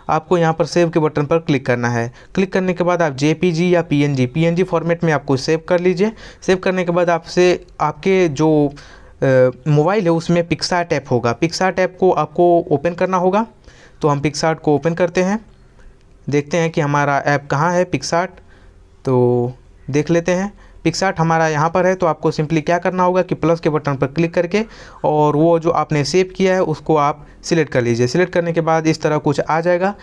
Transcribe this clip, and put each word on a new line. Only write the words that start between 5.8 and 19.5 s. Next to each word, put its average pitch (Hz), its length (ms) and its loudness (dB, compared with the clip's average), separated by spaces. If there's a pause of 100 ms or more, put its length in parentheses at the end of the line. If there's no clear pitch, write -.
सेव 190 160 0
करने 185 280 -2
के 175 60 -2
बाद 175 180 0
आपसे, 175 560 0 (160)
आपके 175 480 0
जो, 151 200 0 (180)
अ, - 580 -10 (440)
मोबाइल 160 340 2
है 165 80 2
उसमें 170 380 0
PicsArt 175 440 -2
ऐप 139 180 -4
होगा। 117 280 0
PicsArt 185 400 -2
ऐप 180 200 -2
को 185 140 4
आपको 151 340 0 (220)
ओपन 170 240 0
करना 185 240 -2
होगा। 185 280 2 (560)
तो 151 60 0
हम 143 140 0
PicsArt 160 380 -2
को 151 160 2
ओपन 165 180 -2
करते 180 300 0
हैं, 202 160 -2 (880)
देखते 147 300 -2
हैं 165 140 0
कि 165 100 -2
हमारा 143 460 0
ऐप 143 240 -2
कहाँ 151 220 0
है 180 180 2
PicsArt। 175 500 -4 (640)
तो 123 480 2 (360)